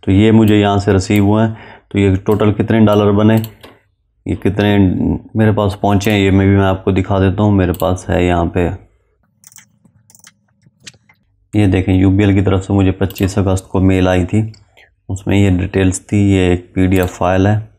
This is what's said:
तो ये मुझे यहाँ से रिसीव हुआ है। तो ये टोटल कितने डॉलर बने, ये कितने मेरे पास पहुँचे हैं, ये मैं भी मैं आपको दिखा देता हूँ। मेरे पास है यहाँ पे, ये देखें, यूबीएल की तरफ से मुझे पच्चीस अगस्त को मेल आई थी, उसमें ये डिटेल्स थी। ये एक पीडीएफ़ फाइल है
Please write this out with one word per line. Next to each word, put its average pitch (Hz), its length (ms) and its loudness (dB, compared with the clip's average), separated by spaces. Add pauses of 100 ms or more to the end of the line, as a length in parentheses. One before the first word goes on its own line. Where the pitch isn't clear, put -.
तो - 100 -2
ये 107 200 4
मुझे 107 220 4
यहाँ 101 240 2
से 101 140 0
रिसीव 101 320 0
हुआ 107 200 2
है। - 320 -10 (140)
तो - 80 -4
ये 98 180 2
टोटल 107 360 0
कितने 110 260 -2
डॉलर 104 320 2
बने, 107 240 2 (880)
ये 87 100 -6
कितने 104 420 -2 (580)
मेरे 110 180 2
पास 104 280 -2
पहुँचे 101 300 0
हैं, 104 80 0
ये 98 120 0
मैं 98 160 2
भी 98 80 2
मैं 98 100 2
आपको 95 260 -2
दिखा 95 280 -2
देता 95 240 0
हूँ। 104 100 0
मेरे 90 200 0
पास 87 360 -4
है 87 160 0
यहाँ 87 220 0
पे, 90 180 -4 (3000)
ये 107 140 2
देखें, 95 260 0
यूबीएल 98 400 2
की 98 80 0
तरफ 95 220 0
से - 100 -6
मुझे 98 200 2
पच्चीस 95 460 -4
अगस्त 95 320 -2
को 95 100 -2
मेल 92 260 2
आई 92 180 0
थी, 107 160 -2 (680)
उसमें 95 280 -4
ये 101 200 2
डिटेल्स 92 460 -2
थी। 104 240 -2
ये 92 260 2
एक 90 220 -6
पीडीएफ़ 92 340 0
फाइल 92 380 0
है 107 100 0 (220)